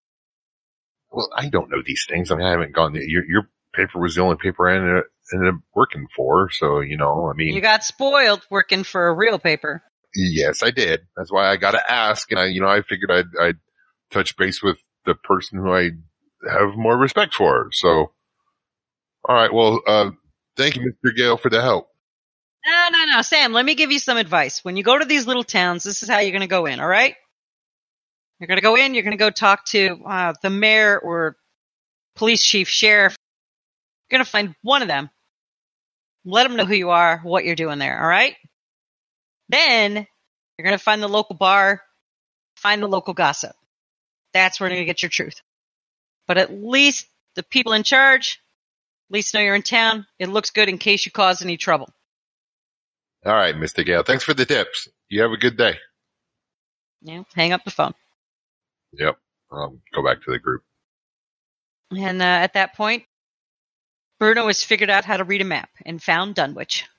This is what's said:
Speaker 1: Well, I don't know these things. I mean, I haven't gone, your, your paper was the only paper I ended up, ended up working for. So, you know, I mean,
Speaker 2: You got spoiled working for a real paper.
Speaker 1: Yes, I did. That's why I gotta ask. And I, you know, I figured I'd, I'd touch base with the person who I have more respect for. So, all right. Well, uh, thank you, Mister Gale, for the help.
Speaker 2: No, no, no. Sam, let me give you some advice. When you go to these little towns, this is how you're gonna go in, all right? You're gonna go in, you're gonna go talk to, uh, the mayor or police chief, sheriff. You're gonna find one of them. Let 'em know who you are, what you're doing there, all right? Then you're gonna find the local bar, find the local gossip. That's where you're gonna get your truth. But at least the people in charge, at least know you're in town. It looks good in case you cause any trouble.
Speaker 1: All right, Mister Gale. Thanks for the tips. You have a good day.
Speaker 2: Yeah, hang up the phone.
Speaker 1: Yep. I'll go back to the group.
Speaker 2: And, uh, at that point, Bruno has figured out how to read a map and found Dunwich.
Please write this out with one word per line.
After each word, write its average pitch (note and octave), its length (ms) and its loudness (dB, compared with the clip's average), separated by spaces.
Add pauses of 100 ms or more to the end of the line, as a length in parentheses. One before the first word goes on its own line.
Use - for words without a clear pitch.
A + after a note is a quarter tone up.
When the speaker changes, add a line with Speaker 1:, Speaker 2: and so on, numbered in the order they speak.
(1120)
Speaker 1:
Well, - 240 -6
I C#3 140 -4
don't D#2+ 200 -2
know C#2 160 -4
these - 240 -6
things. E2 220 -4
I - 40 2
mean, F2 120 -2
I F#2 40 0
haven't E2 220 -2
gone, D#2 220 0
your, D#2 300 -2
your G2+ 240 -2 (260)
paper F#2 240 -2
was E2+ 160 -2
the F2 60 2
only F2+ 160 2
paper F2+ 320 0
I F#2 80 2
ended F2+ 220 2
up, E2 60 -2 (280)
ended F#2 200 2
up D#2+ 60 -10 (160)
working D#2 400 0
for. D#2 340 2
So, D2 300 -2
you C#2+ 180 -6
know, D2+ 320 -2
I C#2+ 60 -6
mean, - 180 -2
Speaker 2:
You F#3+ 80 -4
got G#3+ 220 2
spoiled C4+ 680 0
working F#3+ 340 -2
for F3 240 -2
a E3+ 60 2
real G#3 240 0
paper. D3+ 460 -4 (300)
Speaker 1:
Yes, D#2+ 500 0
I A#2 80 2
did. G2 300 0 (140)
That's F2 160 -10
why G2 180 2
I G2 80 2
gotta G2 320 0
ask. A2 420 -2
And G#2 80 0
I, F#2 60 2
you F#2 160 -2
know, G2 60 2
I G#2 140 4
figured F#2+ 300 -4
I'd, F2 300 2
I'd E2+ 160 2 (520)
touch - 280 -2
base F#2+ 240 -2
with G2 160 -2 (280)
the F2 100 2
person F#2+ 440 -4
who F#2 140 0
I F2 180 2 (580)
have G2+ 260 0
more A2+ 220 2
respect E3 360 0
for. C2+ 380 2
So, E2 400 2 (1160)
all B2 80 4
right. A2 180 4
Well, A2 340 4
uh, G#2 240 2 (460)
thank C#3+ 180 0
you, B2+ 60 -8
Mister B2 340 -4
Gale, A#2+ 220 2
for - 120 -2
the A2+ 120 2
help. A#2 260 0 (800)
Speaker 2:
No, E4+ 260 2
no, E4 140 4
no. C4 160 2
Sam, C#4 320 0
let A#3+ 120 2
me D4+ 100 0
give C#4+ 160 0
you C#4 80 0
some B3 180 -2
advice. D#3+ 480 0
When F#3 100 -6
you G3 80 -4
go B3 140 4
to D4+ 80 0
these C4+ 220 0
little B3 180 -2
towns, F3+ 380 -2
this G3+ 200 -8
is G#3 60 -10
how G#3+ 100 2
you're G3+ 140 0
gonna G3 140 -4
go F3+ 180 0
in, C3 160 -4
all D3+ 60 -2
right? A3+ 280 2 (1200)
You're E3+ 80 -12
gonna F#3 140 2
go A3 140 6
in, C4+ 180 4
you're A3+ 100 -2
gonna G#3 140 -4
go G#3+ 120 2
talk G3+ 380 2
to, F#3+ 380 0
uh, F#3 360 -2
the G3 80 -2
mayor G#3 500 4
or E3 380 -4 (800)
police A3 280 2
chief, G3 240 0
sheriff. G#3 480 4 (920)
You're C4 80 2
gonna B3+ 80 2
find G#3 360 -4
one C4+ 200 2
of G#3 80 -4
them. C#3+ 200 -4 (1160)
Let G#3+ 200 2
'em B3 120 -4
know G#3 80 0
who G3 100 0
you F3+ 140 0
are, E3+ 300 4
what F3 260 -2
you're E3+ 100 -2
doing D3+ 240 -4
there, C3+ 220 -4
all D#3+ 80 0
right? A3 260 2 (1160)
Then A3 560 0 (500)
you're D#3+ 60 -12
gonna G3 140 0
find G#3+ 260 0
the G3+ 60 -4
local G#3 260 -2
bar, G3 480 2 (720)
find G#3 260 -2
the G#3 60 -4
local G3 260 -2
gossip. D#3 420 -2 (800)
That's F#3 260 0
where F#3+ 100 -4
you're F3+ 80 -4
gonna F3 80 -4
get E3+ 180 -4
your F3 60 -6
truth. - 320 -8 (840)
But F3+ 100 0
at F#3 160 0
least B3+ 520 0 (300)
the F#3 80 -8
people A#3+ 300 -2
in G#3+ 100 0
charge, C4+ 560 2 (720)
at F#3+ 40 -10
least G#3 200 -4
know G#3+ 80 0
you're G3+ 140 2
in G3+ 60 0
town. A3 460 0 (120)
It F#3 100 -6
looks G#3 220 -2
good G#3+ 180 2
in F#3 80 -6
case G3+ 280 0
you - 60 -12
cause F#3 300 0
any F3 160 -6
trouble. D3 320 -2 (1400)
Speaker 1:
All G2+ 80 2
right, F#2 220 2
Mister D#2 280 -4
Gale. F2 200 0
Thanks C3 200 0
for D#3 100 -2
the C3 120 0
tips. - 420 -2 (220)
You G#2 120 0
have A2+ 100 2
a A2 60 -6
good A#2 200 0
day. G#2+ 200 2 (1200)
Speaker 2:
Yeah, E3 220 -16 (120)
hang E3+ 160 0
up F3+ 140 -2
the F#3+ 60 -12
phone. - 220 -2 (1000)
Speaker 1:
Yep. D2+ 240 -2 (340)
I'll C#2 260 -12 (160)
go C#2+ 80 -4
back C2 220 -2
to C2 80 -10
the B1 80 -4
group. B1+ 240 -8 (1300)
Speaker 2:
And, F#3 300 -4
uh, F3+ 40 2
at F3+ 280 2
that F#3+ 220 0
point, A3 280 -4 (1120)
Bruno A3 300 2
has G3+ 160 -2
figured G#3 260 0
out G3 140 2
how G3 140 -2
to F#3 80 -4
read F#3+ 160 -4
a F#3+ 40 -2
map E3+ 240 -8 (160)
and D#3+ 160 -12
found F#3 340 -2
Dunwich. - 500 -6 (140)